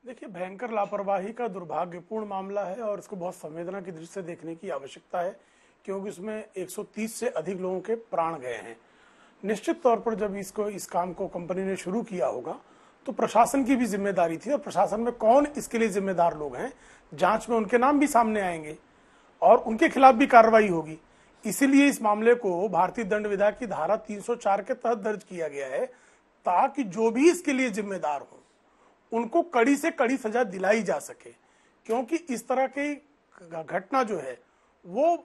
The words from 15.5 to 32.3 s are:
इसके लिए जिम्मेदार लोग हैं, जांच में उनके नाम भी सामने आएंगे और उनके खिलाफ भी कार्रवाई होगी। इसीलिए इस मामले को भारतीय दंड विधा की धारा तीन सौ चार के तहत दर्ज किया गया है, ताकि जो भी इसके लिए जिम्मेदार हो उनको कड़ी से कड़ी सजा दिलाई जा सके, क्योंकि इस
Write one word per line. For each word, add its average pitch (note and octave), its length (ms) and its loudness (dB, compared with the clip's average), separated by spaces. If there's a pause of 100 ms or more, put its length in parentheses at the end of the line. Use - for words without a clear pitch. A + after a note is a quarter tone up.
इसके A#3 200 -6
लिए A3+ 120 2
जिम्मेदार F3 480 0
लोग C#3+ 180 -8
हैं, G#3+ 180 -6 (400)
जांच F#3 360 2
में A#3 80 2
उनके A3 200 2
नाम C#4 220 4
भी D4 80 4
सामने A3 340 2
आएंगे D#3+ 360 -6 (640)
और G3+ 160 10
उनके A#3 320 2
खिलाफ C4 260 10
भी C4+ 120 4
कार्रवाई A3 400 8
होगी। D#3+ 300 -4 (480)
इसीलिए C4+ 420 6
इस C#4 140 0
मामले A3 340 4
को G3 340 -2
भारतीय F3+ 360 0
दंड G#3 220 -2
विधा G3+ 240 2
की A3 160 -8
धारा E3+ 280 -2
तीन G#3 260 -10
सौ A#3+ 140 -4
चार G3+ 260 -2
के - 120 -6
तहत A#3 240 -2
दर्ज G#3 260 -6
किया E3+ 240 -8
गया C#3 200 -8
है, D#3 180 -4 (600)
ताकि B3 380 2
जो A3 280 0
भी C#4 200 6
इसके D4 220 -2
लिए B3+ 160 0
जिम्मेदार F#3 520 -6
हो - 140 -20 (800)
उनको A#3 280 0
कड़ी C#4 340 4
से D#4+ 160 -2
कड़ी C4 260 0
सजा A#3 260 -2
दिलाई G3 400 0
जा F3 160 -2
सके, - 300 -16 (560)
क्योंकि A#3+ 300 -2
इस C4+ 320 -6